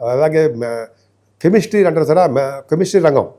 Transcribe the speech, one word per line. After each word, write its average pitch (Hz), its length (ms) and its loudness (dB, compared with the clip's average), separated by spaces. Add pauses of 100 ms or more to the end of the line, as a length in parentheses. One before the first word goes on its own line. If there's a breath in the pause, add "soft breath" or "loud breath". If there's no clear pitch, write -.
అలాగే 147 520 0
మ-, 117 320 -8 (560)
కెమిస్ట్రీ 196 420 2
అంటారు 160 220 0
సరే, 165 220 2
మ-, 127 120 -2
కెమిస్ట్రీ 156 600 -2
రంగం, 139 380 2